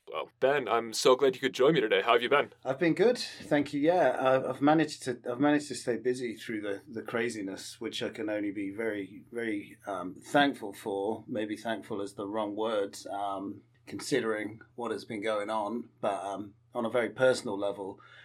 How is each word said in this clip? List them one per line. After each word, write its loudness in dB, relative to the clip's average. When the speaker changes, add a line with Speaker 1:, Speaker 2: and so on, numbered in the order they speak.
Speaker 1:
Well, -6
Ben, 4
I'm 0
so 6
glad 4
you -12
could 0
join 6
me 2
today. 4
How 6
have 6
you 0
been? 4
Speaker 2:
I've -2
been 2
good, 4
thank -2
you. -2
Yeah, 4
I've, 4
I've -4
managed 4
to, -4
I've -2
managed 4
to -6
stay -2
busy -2
through -6
the, -4
the -10
craziness, -6
which -6
I -2
can -6
only -2
be -4
very, -6
very, -6
um, -8
thankful 0
for. -4
Maybe -6
thankful -6
is -8
the -8
wrong -4
word, -2
um, -6
considering -2
what -6
has -8
been -8
going -2
on. -4
But, 0
um, -8
on -2
a -2
very 2
personal 2
level, -4